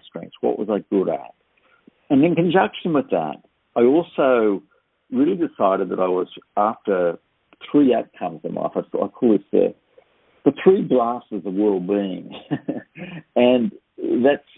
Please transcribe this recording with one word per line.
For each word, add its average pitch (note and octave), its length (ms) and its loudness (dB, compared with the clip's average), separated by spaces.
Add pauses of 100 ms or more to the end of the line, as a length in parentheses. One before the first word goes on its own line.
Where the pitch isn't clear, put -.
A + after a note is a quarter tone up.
strengths? - 340 -16
What A#2+ 180 -2
was G#2+ 100 -6
I G2+ 140 -2 (100)
good F#2 160 0
at? C2+ 240 -8 (760)
And C3+ 140 4
in F3 120 2
conjunction F3+ 580 0
with C3+ 160 -2
that, D#2+ 320 -4 (340)
I A#2+ 60 2
also B2+ 800 2 (500)
really B3 240 0
decided G2 540 0
that F#2+ 100 -4
I F#2 80 2
was F#2 200 -2 (280)
after G2 640 -2 (540)
three C#3 220 4
outcomes F2+ 500 -6
in E2+ 100 -10
life. E2 220 -6
I, F#2 40 -4
I F#2 280 -4
call A#2 240 0
this G2 100 2 (100)
the, F#2 220 2 (680)
the C#3 80 4 (120)
three F#3+ 240 6
glasses A#2 580 -2
of G2 80 -6
well-being. F#2+ 800 -2 (200)
<laughs> - 840 -10
And B2 360 2 (260)
that's C#3 460 0 (140)